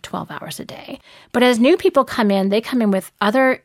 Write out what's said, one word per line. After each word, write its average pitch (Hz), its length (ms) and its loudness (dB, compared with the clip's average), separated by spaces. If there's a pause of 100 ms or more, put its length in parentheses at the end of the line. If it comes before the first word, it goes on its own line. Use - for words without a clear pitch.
twelve 170 260 -12
hours 151 300 -14
a - 60 -14
day. - 340 -18 (320)
But 240 100 0
as 247 180 4
new 285 180 4
people 311 280 2
come 214 240 -2
in, 196 200 0
they 208 120 0
come 247 200 -4
in 208 100 2
with 190 200 -4 (100)
other 254 440 2